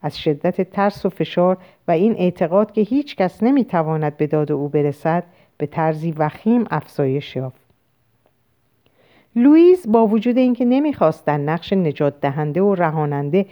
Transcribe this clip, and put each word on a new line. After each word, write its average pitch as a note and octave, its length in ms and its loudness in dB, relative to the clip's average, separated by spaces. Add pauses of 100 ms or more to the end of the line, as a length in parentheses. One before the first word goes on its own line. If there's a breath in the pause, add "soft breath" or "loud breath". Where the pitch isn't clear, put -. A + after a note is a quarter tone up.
از - 160 -8
شدت F3+ 520 -2
ترس G3+ 360 -2
و - 20 2
فشار F3+ 480 0 (320 loud breath)
و F3 40 2
این F#3+ 260 2
اعتقاد F3+ 540 0
که A3 80 -2
هیچ C#4 360 -2
کس F#3 260 -4
نمی‌تواند D#3+ 720 0
به D3+ 100 -2
داد D3+ 260 -2
او C#3+ 160 -4
برسد، D3+ 560 -2 (340 soft breath)
به D3 80 -4
طرزی D#3+ 460 -4
وخیم G#3 580 0
افزایش C#3+ 680 -4
یافت. C3 240 -8 (1800 soft breath)
لوئیس E4 520 6
با A3+ 180 4
وجود A3+ 320 0
اینکه B3 260 2
نمی‌خواست B3+ 640 0
در D3 120 0
نقش D#3 340 -4
نجات D3+ 480 -2
دهنده D3 420 -2
و G3+ 120 2
رهاننده D3+ 760 -2